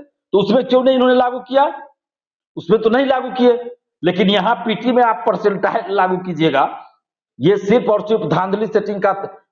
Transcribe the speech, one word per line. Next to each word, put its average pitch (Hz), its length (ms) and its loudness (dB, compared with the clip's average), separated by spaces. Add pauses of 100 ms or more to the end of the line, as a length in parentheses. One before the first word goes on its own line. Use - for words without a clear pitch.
तो - 360 -4
उसमें 226 260 2
क्यों 254 180 2
नहीं 262 120 4
इन्होंने 254 200 2
लागू 247 240 0
किया? 277 480 -2 (680)
उसमें 214 240 0
तो 220 100 2
नहीं 262 160 2
लागू 254 240 -2
किए, 247 460 0 (280)
लेकिन 180 260 2
यहाँ 202 240 2
पीटी 226 380 -4
में 247 100 4
आप 226 240 0
percentile 196 640 -2
लागू 185 280 0
कीजिएगा, 160 640 -2 (600)
ये 185 160 2
सिर्फ 220 340 0
और 208 100 2
सिर्फ 214 220 -2
धांधली 190 440 -2
setting 202 360 -4
का 196 260 -2 (240)